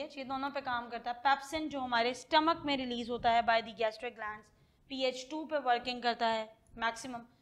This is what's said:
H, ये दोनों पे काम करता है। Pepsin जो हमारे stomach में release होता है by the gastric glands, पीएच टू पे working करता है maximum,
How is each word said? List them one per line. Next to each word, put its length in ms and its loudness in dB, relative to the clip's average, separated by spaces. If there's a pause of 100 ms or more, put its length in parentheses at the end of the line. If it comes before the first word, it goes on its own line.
H, 140 -14
ये 60 -8
दोनों 280 -4
पे 100 -6
काम 280 -4
करता 220 -8
है। 120 -6
Pepsin 460 2
जो 100 -6
हमारे 340 2
stomach 520 4
में 120 2
release 320 -4
होता 220 2
है 160 6
by 140 6
the 180 -8
gastric 360 -2
glands, 320 -10 (420)
पीएच 420 -2
टू 140 -4
पे 200 -2
working 380 0
करता 240 2
है 200 0 (300)
maximum, 480 -4 (160)